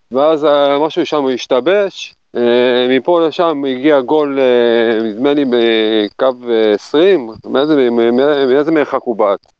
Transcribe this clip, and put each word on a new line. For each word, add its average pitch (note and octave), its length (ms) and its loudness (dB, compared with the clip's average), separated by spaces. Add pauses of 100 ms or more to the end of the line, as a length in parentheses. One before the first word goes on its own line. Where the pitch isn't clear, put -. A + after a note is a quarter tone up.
(120)
ואז, D3 340 2
אה, C#3+ 340 2
משהו D#3+ 260 -2
שם D3+ 280 -2
השתבש. D#3 840 -2 (220)
אה, A#2+ 40 -2 (480)
מפה E3 380 0
לשם D#3 400 -2
הגיע C3+ 340 0
גול, C#3 380 -2
אה, A#2 640 2
נדמה A#2 300 -2
לי, D3 120 0
מקו, A2+ 800 0 (240)
אה, A2 240 2
עשרים, D3 560 0 (160)
מאיזה, C3+ 300 -2
מ-, B2 200 2
מ-, A#2 200 2
מ-, C#3 340 0
מאיזה C#3+ 220 0
מרחק C#3+ 320 0
הוא B2 120 -4
בעט? G2+ 240 0 (200)